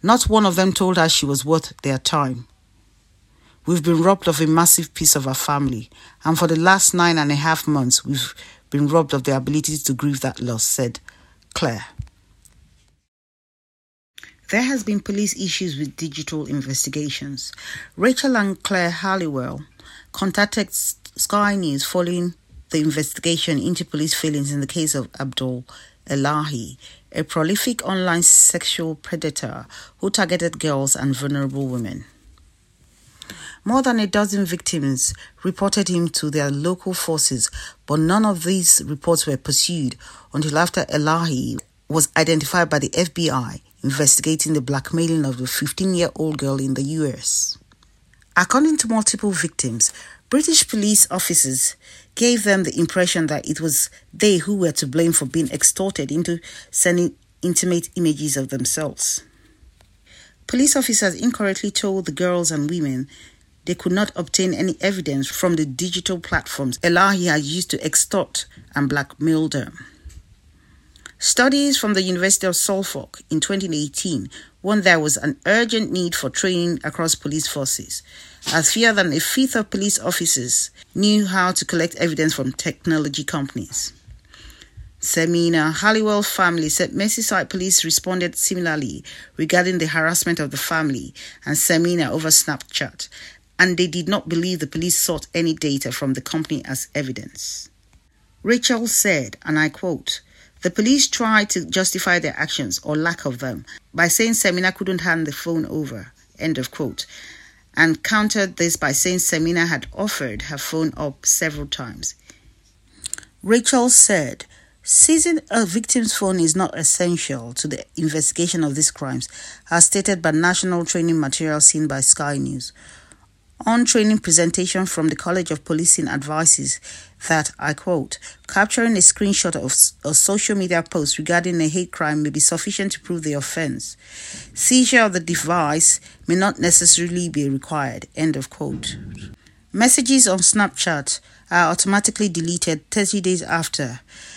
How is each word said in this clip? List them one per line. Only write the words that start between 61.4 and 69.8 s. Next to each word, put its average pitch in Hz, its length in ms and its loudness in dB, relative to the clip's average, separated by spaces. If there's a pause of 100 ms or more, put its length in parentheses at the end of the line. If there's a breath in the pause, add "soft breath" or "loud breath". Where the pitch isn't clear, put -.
told 190 340 -2
the 160 60 -6
girls 175 400 0
and 147 180 -2
women 139 380 -4 (580 loud breath)
they 180 80 -2
could 180 180 -2
not 202 220 0
obtain 185 400 0
any 170 260 -2
evidence 151 480 -2
from 175 280 0
the 156 100 0
digital 175 540 -4
platforms - 580 -4
Elahi 180 480 4
had 151 160 2
used 160 280 -4
to - 140 -4
extort - 640 0 (280 loud breath)
and 143 140 0
blackmail 156 600 0
them. - 280 -6 (1400 loud breath)